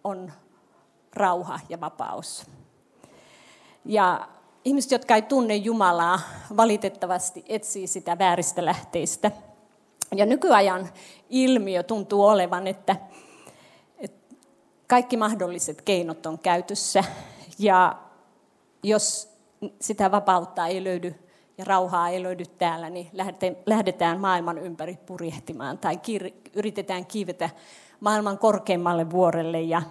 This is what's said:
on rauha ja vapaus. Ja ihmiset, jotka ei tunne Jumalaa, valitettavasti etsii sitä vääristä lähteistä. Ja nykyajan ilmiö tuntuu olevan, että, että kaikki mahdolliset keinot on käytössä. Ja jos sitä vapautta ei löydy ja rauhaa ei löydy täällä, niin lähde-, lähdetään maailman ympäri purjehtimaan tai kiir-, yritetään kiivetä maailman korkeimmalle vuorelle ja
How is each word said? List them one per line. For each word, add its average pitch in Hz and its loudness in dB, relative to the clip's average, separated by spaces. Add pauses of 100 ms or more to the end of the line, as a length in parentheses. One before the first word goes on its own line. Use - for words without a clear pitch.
on 185 -8 (800)
rauha 185 -2 (100)
ja 165 -12
vapaus. - -10 (1400)
Ja 190 2 (380)
ihmiset, 269 2
jotka 240 4
ei 220 6
tunne 226 0
Jumalaa, 185 2 (380)
valitettavasti 196 0
etsii 208 -8
sitä 175 -4
vääristä 175 2
lähteistä. 180 -2 (840)
Ja 202 4
nykyajan 202 4 (400)
ilmiö 226 2
tuntuu 202 2
olevan, 185 4
että, 190 -2 (1000)
että - -16 (520)
kaikki 247 2
mahdolliset 196 -4
keinot 170 -2
on 160 -8
käytössä. 190 0 (560)
Ja 185 6 (880)
jos 208 0 (520)
sitä 202 2
vapautta 180 2
ei 185 -4
löydy 180 -6 (420)
ja 190 -12
rauhaa 180 2
ei 185 -4
löydy 180 -8
täällä, 165 -4
niin 175 -14
lähde-, 190 -4 (100)
lähdetään 185 2
maailman 175 0
ympäri 165 -10
purjehtimaan 151 -10
tai 165 -4
kiir-, 196 -8 (200)
yritetään 196 -6
kiivetä 175 -6 (500)
maailman 208 0
korkeimmalle 175 0
vuorelle 165 2
ja 165 -2